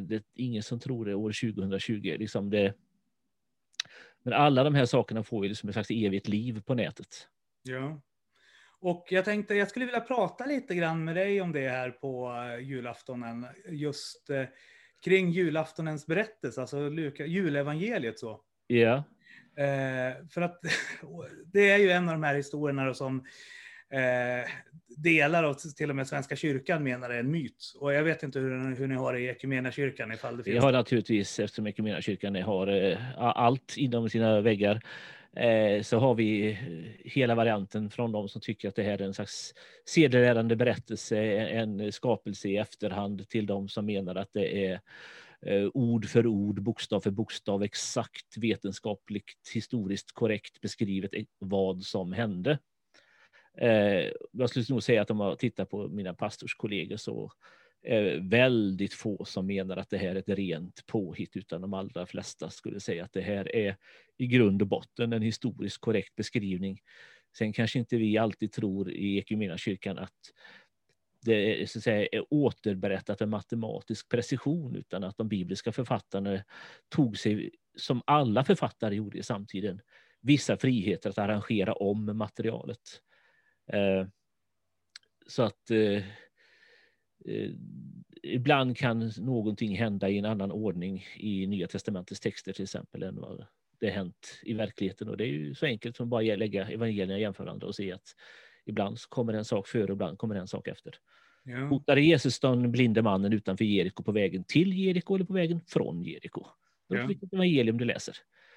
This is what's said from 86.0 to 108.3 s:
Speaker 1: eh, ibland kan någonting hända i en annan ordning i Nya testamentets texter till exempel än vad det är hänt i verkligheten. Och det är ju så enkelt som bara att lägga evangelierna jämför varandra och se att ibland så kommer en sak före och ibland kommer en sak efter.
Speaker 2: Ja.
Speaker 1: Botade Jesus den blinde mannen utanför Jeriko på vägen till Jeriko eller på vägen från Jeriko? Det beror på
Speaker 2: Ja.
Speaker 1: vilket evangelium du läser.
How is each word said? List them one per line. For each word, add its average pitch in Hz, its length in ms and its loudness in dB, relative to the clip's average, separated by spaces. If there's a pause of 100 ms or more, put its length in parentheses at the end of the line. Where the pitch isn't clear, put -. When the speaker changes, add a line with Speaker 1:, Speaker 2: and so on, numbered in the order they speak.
Speaker 1:
eh, 53 260 -6 (720)
ibland 127 540 4
kan 113 400 0
någonting 107 600 -2
hända 101 320 0
i 101 80 2
en 101 80 -2
annan 98 260 -2
ordning 95 540 -4 (120)
i 98 300 -4
Nya 98 200 -2
testamentets 98 520 -8
texter - 340 -6
till 98 100 -8
exempel - 400 -10
än 92 180 -8
vad - 240 -14 (340)
det 107 80 0
är 95 40 0
hänt 92 520 -8
i 110 100 -6
verkligheten. 107 560 -4
Och 107 80 -8
det 107 60 -2
är 123 40 -2
ju 147 280 -6
så - 100 -4
enkelt 117 320 -4
som 120 120 -4
bara 113 240 2
att 95 60 0
lägga 98 280 -2
evangelierna 104 520 -2
jämför 98 240 -4
varandra 98 240 -10
och 98 80 -6
se 98 160 -6
att - 240 -16 (500)
ibland 107 340 -2
så - 100 -18
kommer 117 240 -2
en 107 120 -2
sak 101 220 -2
före 113 160 0
och 95 60 0
ibland 98 280 -2
kommer 107 180 -4
en 92 120 -6
sak - 200 -10
efter. - 280 -12 (480)
Speaker 2:
Ja. 127 240 -6
Speaker 1:
Botade 143 340 6
Jesus 147 380 6
den 123 320 4
blinde 117 300 6
mannen 101 320 4
utanför 98 320 0
Jeriko 98 380 2
på 107 80 0
vägen 95 320 2
till 185 300 4
Jeriko 185 420 0
eller 190 100 0
på 185 80 -6
vägen 170 340 0
från - 360 -2
Jeriko? - 400 -12 (460)
Det 180 40 -4
beror 120 60 0
på 123 40 -2
Speaker 2:
Ja. 156 40 -4
Speaker 1:
vilket 196 260 -6
evangelium 139 440 4
du 120 80 -2
läser. - 300 -4 (420)